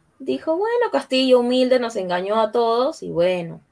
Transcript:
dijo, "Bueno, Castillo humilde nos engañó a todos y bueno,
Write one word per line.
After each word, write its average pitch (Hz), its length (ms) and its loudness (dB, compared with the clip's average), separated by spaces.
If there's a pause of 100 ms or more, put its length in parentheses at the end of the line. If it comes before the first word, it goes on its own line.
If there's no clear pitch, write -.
(200)
dijo, 269 380 -2
"Bueno, 466 340 0
Castillo 262 480 2
humilde 254 400 2
nos 226 180 -4
engañó 185 420 -2
a 220 120 0
todos 240 520 0
y 175 80 -10
bueno, 170 500 -2 (100)